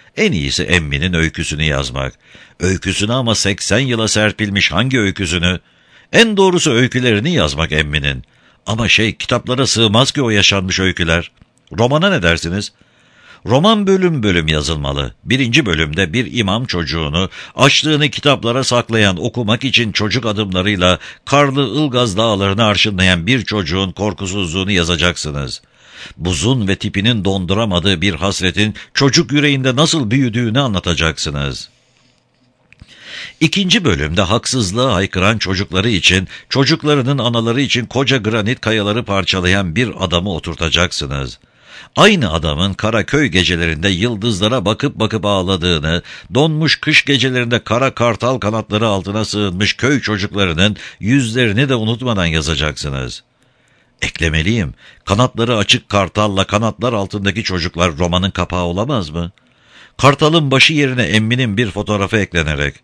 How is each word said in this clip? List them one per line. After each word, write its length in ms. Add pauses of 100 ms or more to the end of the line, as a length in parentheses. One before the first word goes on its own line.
(160)
En 160
iyisi 300
Emmi'nin 500
öyküsünü 520
yazmak. 500 (460)
Öyküsünü 520
ama 220
seksen 440
yıla 300
serpilmiş 640
hangi 280
öyküsünü? 600 (520)
En 240
doğrusu 360
öykülerini 600
yazmak 400
Emmi'nin. 520 (420)
Ama 220
şey, 280
kitaplara 500
sığmaz 460
ki 100
o 80
yaşanmış 500
öyküler. 500 (480)
Romana 320
ne 120
dersiniz? 500 (720)
Roman 400
bölüm 360
bölüm 260
yazılmalı. 640 (100)
Birinci 420
bölümde 460
bir 260
imam 260
çocuğunu, 680 (240)
açlığını 540
kitaplara 560
saklayan, 600
okumak 400
için 280
çocuk 340
adımlarıyla 720 (260)
karlı 600
Ilgaz 320
dağlarını 480
arşınlayan 640
bir 180
çocuğun 480
korkusuzluğunu 800
yazacaksınız. 920 (540)
Buzun 520
ve 80
tipinin 480
donduramadığı 760
bir 140
hasretin 600 (200)
çocuk 380
yüreğinde 440
nasıl 340
büyüdüğünü 500
anlatacaksınız. 1080 (1700)
İkinci 440
bölümde 380
haksızlığa 720
haykıran 440
çocukları 520
için, 380 (200)
çocuklarının 720
anaları 420
için 260
koca 300
granit 440
kayaları 440
parçalayan 720
bir 280
adamı 260
oturtacaksınız. 1080 (580)
Aynı 360
adamın 420
Karaköy 520
gecelerinde 640
yıldızlara 760
bakıp 300
bakıp 300
ağladığını, 800 (320)
donmuş 460
kış 240
gecelerinde 600
kara 300
kartal 440
kanatları 480
altına 380
sığınmış 480
köy 280
çocuklarının 760 (240)
yüzlerini 680
de 60
unutmadan 520
yazacaksınız. 960 (800)
Eklemeliyim, 720 (300)
kanatları 520
açık 320
kartalla 560
kanatlar 480
altındaki 500
çocuklar 560
romanın 320
kapağı 340
olamaz 460
mı? 200 (680)
Kartalın 540
başı 220
yerine 300
Emmi'nin 540
bir 140
fotoğrafı 460
eklenerek. 680